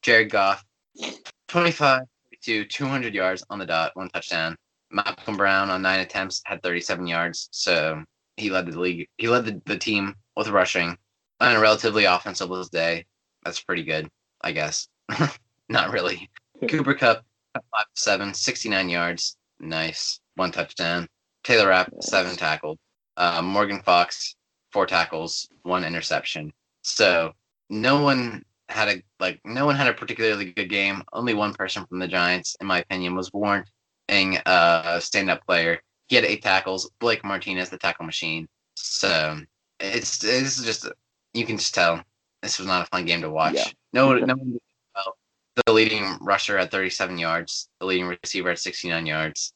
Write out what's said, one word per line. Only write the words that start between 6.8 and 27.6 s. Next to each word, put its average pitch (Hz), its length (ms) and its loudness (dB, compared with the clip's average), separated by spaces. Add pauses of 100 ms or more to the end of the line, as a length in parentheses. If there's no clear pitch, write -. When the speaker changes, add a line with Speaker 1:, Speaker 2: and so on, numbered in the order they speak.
Speaker 1:
yards, 85 460 -4
so 78 520 0 (340)
he 104 120 -4
led 92 160 0
the 82 140 -8
league. 90 280 -2 (100)
He 117 100 -2
led 120 180 2
the, 107 200 -6
the 101 120 -4
team 101 380 -4 (200)
with 107 120 -2
rushing 90 500 2 (420)
on 120 160 6
a 107 40 4
relatively 107 460 4
offensive 90 440 0 (220)
day. 85 340 0 (380)
That's 87 180 -8
pretty - 220 -4
good, 78 260 -4 (320)
I 87 100 -4
guess. 78 360 -4 (220)
<laughs> - 600 -4
Not 104 220 0
really. 90 400 -4 (160)
Speaker 2:
<laughs> - 220 -6
Speaker 1:
Cooper 143 240 0
Kupp, 117 320 2 (280)
five 110 320 -4 (100)
seven, 101 380 0
sixty-nine 95 560 -2
yards. 87 460 -2 (240)
Nice. 80 600 -6 (160)
One 92 160 0
touchdown. 87 560 -2 (360)
Taylor 110 240 6
Rapp, 92 240 4
Speaker 2:
Nice. - 160 -10
Speaker 1:
seven 90 300 0
tackles. 78 400 -4 (400)
Uh, 85 240 2
Morgan 98 400 0
Fox, - 540 2 (360)
four 101 140 2
tackles, 82 640 -2 (160)
one 90 200 0
interception. 80 680 -4 (300)
So 87 500 2 (360)